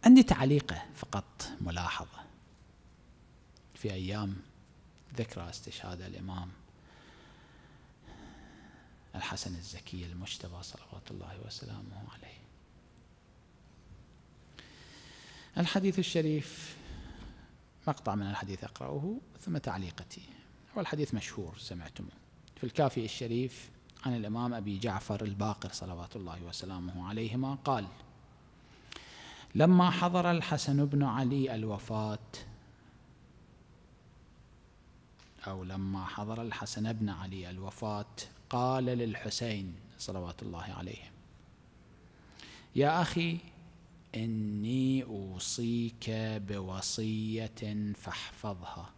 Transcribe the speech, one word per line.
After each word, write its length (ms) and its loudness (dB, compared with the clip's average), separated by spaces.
عندي 180 12
تعليقة 600 6
فقط، 540 -8
ملاحظة. 600 -2
في 180 -4
أيام 440 -2
ذكرى 340 -6
استشهاد 520 -10
الإمام 460 -8
الحسن 400 -6
الزكي 520 -10
المجتبى 560 -8
صلوات 480 -14
الله 360 -10
وسلامه 560 -10
عليه، 260 -18
الحديث 400 4
الشريف، 760 2
مقطع 280 0
من 160 0
الحديث 340 -4
أقرأه 520 -4
ثم 180 -2
تعليقتي. 640 -6
هو 40 -2
الحديث 340 0
مشهور 440 -6
سمعتموه، 540 -10
في 80 -6
الكافي 400 2
الشريف 680 -2
عن 100 2
الإمام 380 -2
أبي 240 -2
جعفر 460 -2
الباقر 480 -2
صلوات 440 -8
الله 280 -8
وسلامه 640 -6
عليهما 460 -2
قال: 320 0
"لما 360 10
حضر 400 4
الحسن 540 4
بن 180 4
علي 520 2
الوفاة"، 640 -2
أو 180 -4
لما 400 0
حضر 380 -4
الحسن 500 -2
بن 160 0
علي 420 -6
الوفاة، 560 -4
قال 340 2
للحسين 880 -2
صلوات 440 -6
الله 200 -8
عليه: 480 -10
يا 260 6
أخي، 360 2
إني 880 2
أوصيك 1080 -2
بوصية 1500 -2
فاحفظها. 1040 -8